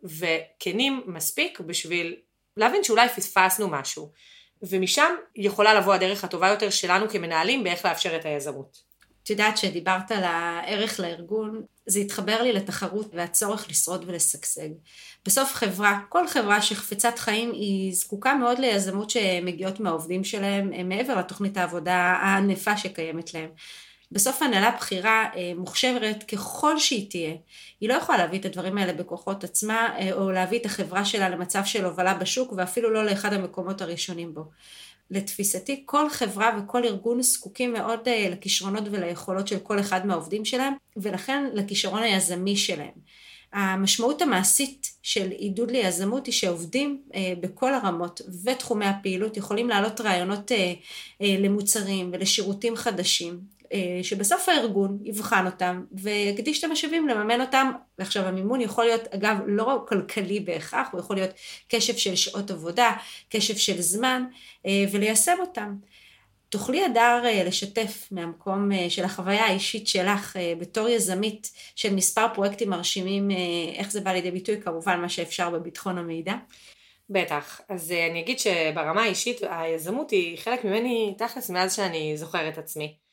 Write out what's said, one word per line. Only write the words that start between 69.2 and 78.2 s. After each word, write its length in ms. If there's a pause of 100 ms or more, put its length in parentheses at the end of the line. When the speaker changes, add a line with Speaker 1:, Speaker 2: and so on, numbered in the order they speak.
Speaker 2:
האישית 440
שלך, 480
אה, 220
בתור 300
יזמית 640 (240)
של 180
מספר 400
פרויקטים 360
מרשימים, 600
אה, 60 (420)
איך 140
זה 80
בא 120
לידי 180
ביטוי, 300
כמובן 400
מה 80
שאפשר 420
בביטחון 480
המידע? 360 (760)
Speaker 1:
בטח. 580
אז, 240
אה, 140
אני 140